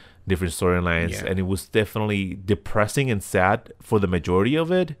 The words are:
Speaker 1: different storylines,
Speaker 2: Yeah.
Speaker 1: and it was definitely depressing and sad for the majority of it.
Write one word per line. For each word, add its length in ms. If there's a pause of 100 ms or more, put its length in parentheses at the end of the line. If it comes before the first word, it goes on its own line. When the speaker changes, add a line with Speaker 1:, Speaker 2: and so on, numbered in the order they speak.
(280)
Speaker 1:
different 260
storylines, 580
Speaker 2:
Yeah. 160
Speaker 1:
and 120
it 40
was 260
definitely 760
depressing 640
and 140
sad 480 (100)
for 160
the 100
majority 500
of 120
it. 320